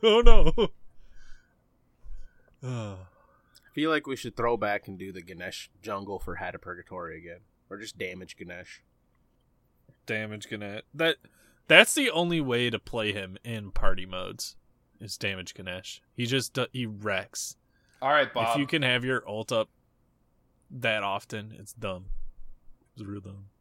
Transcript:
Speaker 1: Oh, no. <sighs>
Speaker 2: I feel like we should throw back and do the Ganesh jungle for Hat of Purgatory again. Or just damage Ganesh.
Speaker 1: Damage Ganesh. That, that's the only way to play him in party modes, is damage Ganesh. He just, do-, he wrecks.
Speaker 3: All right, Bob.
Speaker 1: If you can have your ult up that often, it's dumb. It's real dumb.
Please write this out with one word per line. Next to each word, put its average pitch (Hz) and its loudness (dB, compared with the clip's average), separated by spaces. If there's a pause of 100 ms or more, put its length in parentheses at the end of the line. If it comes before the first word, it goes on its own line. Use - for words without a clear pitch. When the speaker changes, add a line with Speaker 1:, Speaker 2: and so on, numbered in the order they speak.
Speaker 1:
Oh, 220 6
no. 160 12 (2000)
<sighs> - -18
Speaker 2:
I 117 -8 (800)
feel 151 -2
like 151 -2
we 135 -6
should 117 -12
throw 117 0
back 104 -4
and 95 -14
do 98 -14
the 92 -16
Ganesh 90 -14 (120)
jungle 98 -10
for 90 -10
Hat 90 -10
of 90 -16
Purgatory 87 -14
again. 85 -20 (320)
Or 101 -14
just 107 -16
damage 92 -14
Ganesh. 90 -18 (1200)
Speaker 1:
Damage 107 -8
Ganesh. 104 -12 (120)
That, 160 -2 (520)
that's - 8
the 269 0
only 170 -2
way 123 0
to 117 -6
play 107 -6
him 95 -10
in 110 -12
party 98 4
modes, 92 -12 (460)
is 101 -14
damage 95 -8
Ganesh. 92 -14 (140)
He 120 -6
just, 127 -4
do-, 123 -4
he 127 -8
wrecks. 104 -8 (460)
Speaker 3:
All 135 -2
right, 147 2
Bob. 117 -2
Speaker 1:
If 135 -2
you 139 -2
can 156 -2
have 123 -2
your 127 -4
ult 110 -8
up 110 -2 (1000)
that 117 -4
often, 104 -8
it's - -20
dumb. 98 -10 (920)
It's 113 -16
real 101 -12
dumb. 98 -18 (160)